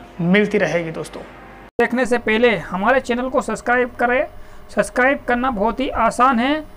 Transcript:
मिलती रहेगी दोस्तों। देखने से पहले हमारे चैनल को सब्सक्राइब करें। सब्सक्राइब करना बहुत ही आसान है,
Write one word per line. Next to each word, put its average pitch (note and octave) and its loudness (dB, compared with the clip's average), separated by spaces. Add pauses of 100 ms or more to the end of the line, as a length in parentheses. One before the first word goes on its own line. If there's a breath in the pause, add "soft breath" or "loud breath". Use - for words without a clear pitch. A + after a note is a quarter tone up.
(220)
मिलती G3+ 4
रहेगी E3 0
दोस्तों। D#3+ -10 (580)
देखने A#3+ 2
से A#3+ 0
पहले A3+ 2
हमारे G3+ 0
चैनल B3 -2
को B3+ 0
सब्सक्राइब A#3+ -2
करें। A#3+ 0 (480 loud breath)
सब्सक्राइब B3+ 0
करना B3 0
बहुत A3 -2
ही C4 -2
आसान A#3+ 2
है, C#4+ 0 (140)